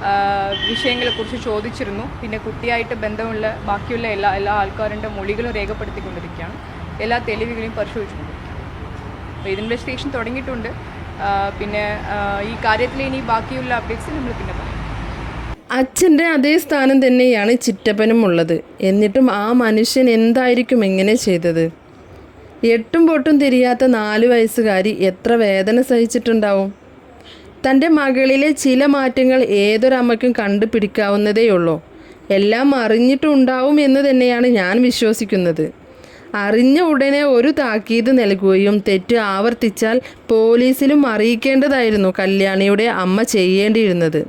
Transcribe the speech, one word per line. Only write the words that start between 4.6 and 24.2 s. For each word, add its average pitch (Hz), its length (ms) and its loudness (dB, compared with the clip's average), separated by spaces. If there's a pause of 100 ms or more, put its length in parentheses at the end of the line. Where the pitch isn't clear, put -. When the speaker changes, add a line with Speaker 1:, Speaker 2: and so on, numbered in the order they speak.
Speaker 1:
ആൾക്കാരുടെ 214 540 -6
മൊഴികളും 208 420 -6
രേഖപ്പെടുത്തിക്കൊണ്ടിരിക്കുകയാണ്. 185 1000 -10 (480)
എല്ലാ 233 140 -2 (120)
തെളിവുകളെയും 226 500 -6
പരിശോധിച്ചുകൊണ്ടിരിക്കുകയാണ്. - 840 -10 (760)
അപ്പോൾ 196 160 -10
ഇത് 202 100 -6
ഇൻവെസ്റ്റിഗേഷൻ 247 540 -6
തുടങ്ങിയിട്ടുണ്ട്. 240 520 -8 (580)
ആ, 202 40 -2 (280)
പിന്നെ, 208 260 -4 (300)
ആ, 208 40 -4 (320)
ഈ - 20 -10 (140)
കാര്യത്തിൽ 247 420 -2
ഇനി 262 140 -6 (100)
ബാക്കിയുള്ള 254 400 -6
അപ്ഡേറ്റ്സ് 233 460 -8
നമ്മൾ 247 200 -8
പിന്നെ - 200 -8
പറയാം. - 180 -10 (1040)
Speaker 2:
അച്ഛൻ്റെ 311 440 4 (120)
അതേ 294 180 4 (100)
സ്ഥാനം 269 320 2 (100)
തന്നെയാണ് 247 460 4 (120)
ചിറ്റപ്പനും 220 640 2
ഉള്ളത്. 165 280 2 (240)
എന്നിട്ടും 208 460 4 (160)
ആ - 20 -2 (200)
മനുഷ്യൻ 226 420 2 (100)
എന്തായിരിക്കും 240 680 2
ഇങ്ങനെ 190 300 2 (120)
ചെയ്തത്? 170 380 0 (1080)
എട്ടും 320 340 2
പൊട്ടും 302 300 2
തിരിയാത്ത 254 480 2
നാല് 220 480 2